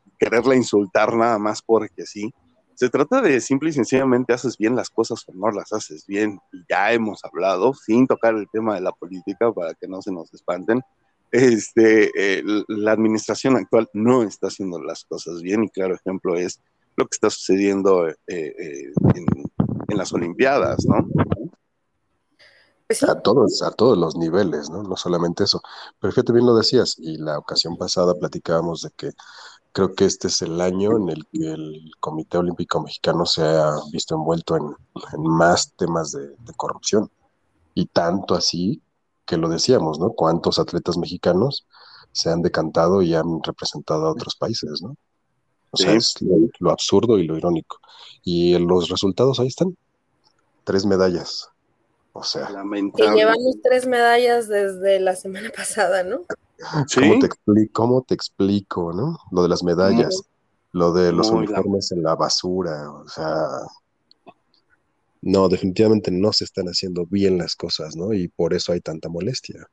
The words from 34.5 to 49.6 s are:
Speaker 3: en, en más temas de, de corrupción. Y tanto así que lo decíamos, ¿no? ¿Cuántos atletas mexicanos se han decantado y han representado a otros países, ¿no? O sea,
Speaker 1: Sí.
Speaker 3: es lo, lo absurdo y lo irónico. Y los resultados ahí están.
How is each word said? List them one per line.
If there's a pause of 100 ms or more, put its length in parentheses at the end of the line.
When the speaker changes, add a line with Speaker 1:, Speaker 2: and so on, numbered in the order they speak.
Speaker 3:
en, (380)
en
más
temas
de,
de
corrupción. (640)
Y
tanto
así (460)
que
lo
decíamos,
¿no?
¿Cuántos
atletas
mexicanos (460)
se
han
decantado
y
han
representado
a
otros
países,
¿no? (760)
O
sea,
Speaker 1:
Sí.
Speaker 3:
es
lo, (240)
lo
absurdo
y
lo
irónico. (440)
Y
los
resultados
ahí
están. (880)